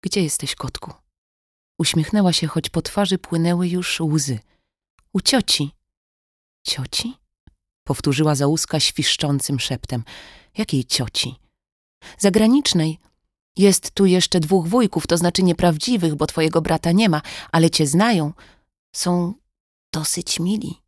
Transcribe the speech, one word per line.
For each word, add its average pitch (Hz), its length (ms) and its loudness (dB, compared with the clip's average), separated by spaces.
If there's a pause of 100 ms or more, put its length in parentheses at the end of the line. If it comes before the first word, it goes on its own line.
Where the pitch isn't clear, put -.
„Gdzie 196 200 -2
jesteś, 151 320 -4
kotku?” - 380 -12 (840)
Uśmiechnęła 170 540 2
się, - 140 -2
choć 156 240 -4
po 165 120 -2
twarzy 190 360 -2
płynęły 175 500 0
już 180 320 -4
łzy. 147 380 0 (760)
„U 190 80 0
cioci.” 180 500 0 (960)
„Cioci?” - 520 -8 (680)
powtórzyła 147 500 0
Załuska 147 460 0
świszczącym 143 800 -2
szeptem. 120 440 -6 (540)
„Jakiej 143 260 -2
cioci?” - 540 -6 (800)
„Zagranicznej. 202 800 2 (580)
Jest 190 340 4
tu 196 160 2
jeszcze 180 340 2
dwóch 165 280 0
wujków, 208 380 0
to 170 100 2
znaczy 175 260 0
nieprawdziwych, 175 720 2
bo 147 120 -2
twojego 160 340 0
brata 160 320 0
nie 208 160 6
ma, 151 140 0 (300)
ale 165 180 6
cię 156 160 0
znają. 165 460 2 (640)
Są 175 400 -2 (580)
dosyć - 480 -6
mili.” 185 480 -4